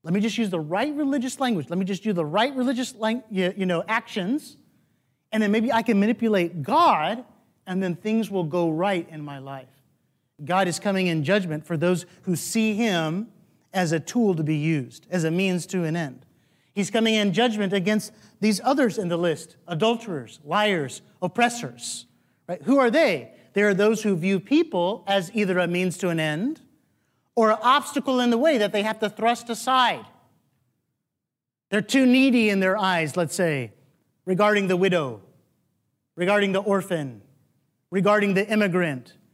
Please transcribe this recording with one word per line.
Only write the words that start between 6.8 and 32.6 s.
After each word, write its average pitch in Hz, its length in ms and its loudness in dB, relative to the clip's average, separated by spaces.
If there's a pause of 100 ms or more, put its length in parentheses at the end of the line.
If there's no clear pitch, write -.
and 190 160 -2
then 180 120 -2
things 214 360 -2
will 190 140 -2
go 170 240 0
right 170 420 -2
in 156 120 -14
my 143 160 -12
life. 135 440 -16 (640)
God 185 240 2
is 165 100 -4
coming 190 280 0
in 160 180 0
judgment 165 400 0
for 170 120 -4
those 175 280 0 (180)
who 175 140 -2
see 220 380 -2
him 190 540 -2 (440)
as 180 200 0
a 160 80 0
tool 208 340 0
to 160 80 -2
be 151 140 0
used, 147 540 -2
as 175 140 -2
a 160 60 0
means 180 360 0
to 180 180 -4
an 160 120 -2
end. 143 300 -8 (480)
He's 202 160 -4
coming 220 240 2
in 208 180 2
judgment 208 400 0
against 202 400 -2 (280)
these 214 220 2
others 262 360 2
in 180 100 -4
the 170 80 -2
list, 170 400 -4 (100)
adulterers, 180 760 -4
liars, 170 560 -2 (220)
oppressors. - 840 -4 (400)
Right? 180 160 -8
Who 254 160 4
are 247 120 4
they? 208 420 2 (220)
They 202 80 2
are 208 120 4
those 214 280 2
who 202 140 0
view 190 220 0
people 220 680 0
as 196 260 0
either 190 260 0
a 175 80 2
means 180 320 -2
to 180 120 -2
an 165 100 -2
end 160 400 -4 (760)
or 220 160 4
an 214 120 2
obstacle 254 580 0
in 240 80 2
the 233 100 2
way 294 200 2
that 208 140 0
they 208 100 0
have 220 180 -4
to 214 80 -2
thrust 233 400 -2
aside. 233 560 0 (1700)
They're 208 100 0
too 254 240 2
needy 247 460 4
in 196 100 2